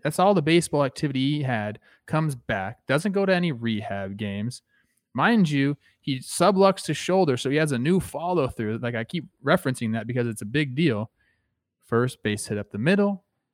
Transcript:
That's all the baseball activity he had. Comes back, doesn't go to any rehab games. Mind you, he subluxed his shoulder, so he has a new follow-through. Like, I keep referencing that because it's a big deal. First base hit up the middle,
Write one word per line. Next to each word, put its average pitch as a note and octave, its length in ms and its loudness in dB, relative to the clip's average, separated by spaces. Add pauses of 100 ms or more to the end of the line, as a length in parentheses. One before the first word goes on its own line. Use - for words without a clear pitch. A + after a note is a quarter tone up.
That's D#3 140 -4
all G3 160 6
the E3 80 2
baseball D#3 420 2
activity C#3 540 0
he D3 40 -2
had. G#2+ 360 -2 (280)
Comes D#3 300 0
back, G#2 500 -6
doesn't E3 260 0
go G3 120 0
to F#3+ 100 4
any F3 160 2
rehab G2+ 680 -4
games. G#2 420 -4 (540)
Mind F#3 340 4
you, C#3+ 300 0 (240)
he C3 160 -4
subluxed F#3+ 680 2
his D3+ 100 -2
shoulder, F3 400 2
so C3+ 100 -4
he C#3+ 80 2
has D3+ 160 2
a B2 60 0
new E3 220 2
follow-through. C#3 760 -2
Like, A#2+ 160 -4
I A2+ 80 -4
keep E3 220 -8 (180)
referencing C3 520 0
that A2+ 120 -4
because A#2+ 220 -2
it's A2 140 -6
a A2 40 -8
big C3+ 280 -2
deal. B2 360 0 (760)
First A#2+ 360 0
base G#2 240 -2
hit G#2 120 -4
up G2+ 120 -8
the G2+ 80 -8
middle, G3 460 0 (300)